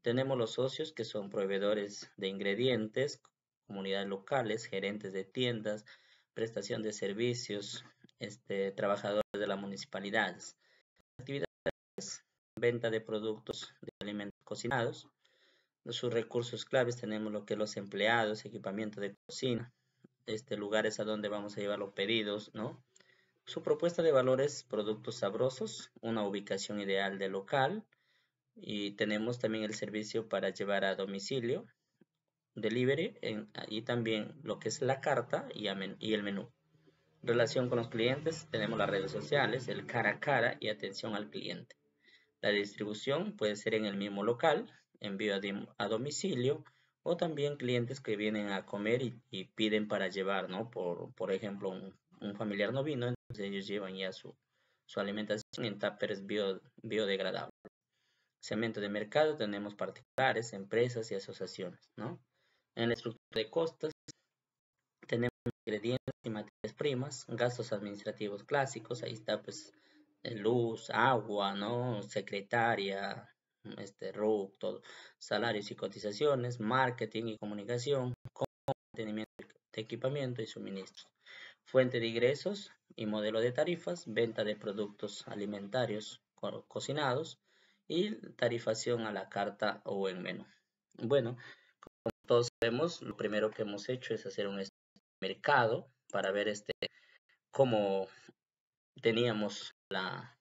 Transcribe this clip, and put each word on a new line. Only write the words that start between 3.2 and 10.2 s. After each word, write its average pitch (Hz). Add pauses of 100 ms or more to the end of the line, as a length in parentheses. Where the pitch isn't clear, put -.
comunidades 98
locales, 110
gerentes 98
de 95
tiendas, 107 (500)
prestación 113
de 107
servicios, 104 (360)
este, 98
trabajadores 101
de 101
la 98
municipalidad. 98 (840)